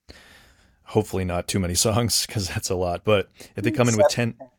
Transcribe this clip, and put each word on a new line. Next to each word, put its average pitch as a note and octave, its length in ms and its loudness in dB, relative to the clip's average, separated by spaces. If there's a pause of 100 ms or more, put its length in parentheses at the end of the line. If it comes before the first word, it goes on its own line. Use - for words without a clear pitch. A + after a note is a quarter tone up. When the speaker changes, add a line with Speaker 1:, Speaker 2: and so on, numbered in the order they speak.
(880)
Speaker 1:
hopefully F#2+ 380 -2
not F2+ 240 -4
too G2+ 120 -2
many F2 140 -2
<laughs> - 120 2
songs, A2+ 400 0
'cause F#2+ 220 -4
that's - 220 -6
a G2 40 0
lot. F2 300 -2
But G#2 260 2 (260)
if G#2 80 -6
they A#2+ 60 2
come A#2+ 180 2
in A2+ 80 2
with G2+ 100 6
Speaker 2:
Seven. A#2 300 0
Speaker 1:
ten, - 220 -20